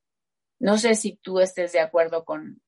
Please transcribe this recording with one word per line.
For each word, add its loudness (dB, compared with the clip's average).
No 2
sé 2
si -2
tú -2
estés 0
de 0
acuerdo 0
con, -12